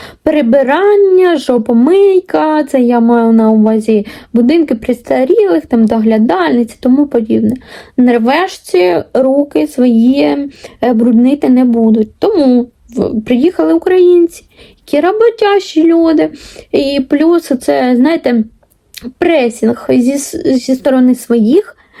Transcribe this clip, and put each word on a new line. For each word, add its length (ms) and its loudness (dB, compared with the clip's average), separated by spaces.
Перебирання, 1120 2
жопомийка, 1300 0
це 160 -2
я 200 2
маю 320 2
на 180 2
увазі 560 0
будинки 420 0
престарілих, 920 -2
там 200 2
доглядальниці, 920 0
тому 260 0
подібне. 480 -2
Норвежці 1040 0
руки 520 0
свої, 840 0
е, 100 0
бруднити 560 2
не 160 2
будуть. 440 0
Тому 480 0
в-, 280 -4
приїхали 500 0
українці, 680 2
які 200 -2
роботящі 800 0
люди, 460 2
і 360 -2
плюс 520 0
це, 360 0
знаєте, 480 0
пресінг 680 -2
зі 240 0
с-, 440 -4
зі 180 -4
сторони 400 0
своїх. 600 -2